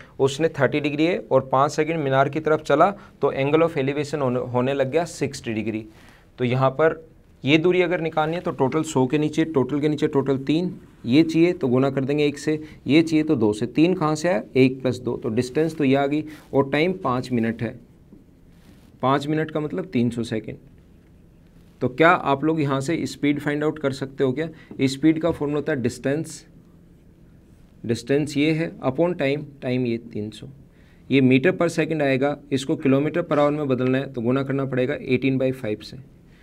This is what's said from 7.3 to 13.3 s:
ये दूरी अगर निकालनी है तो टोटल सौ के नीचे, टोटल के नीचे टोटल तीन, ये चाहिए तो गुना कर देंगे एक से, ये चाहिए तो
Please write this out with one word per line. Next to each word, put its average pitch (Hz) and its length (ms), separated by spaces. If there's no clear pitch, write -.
ये 139 140
दूरी 180 240
अगर 175 200
निकालनी 160 340
है 175 60
तो 175 100
टोटल 135 320
सौ 131 240
के 139 100
नीचे, 151 280
टोटल 147 340
के 151 100
नीचे 151 180
टोटल 139 300
तीन, 156 360
ये 131 180
चाहिए 160 300
तो 180 140
गुना 131 220
कर 135 160
देंगे 147 200
एक 143 140
से, 151 200
ये 151 140
चाहिए 156 220
तो 156 120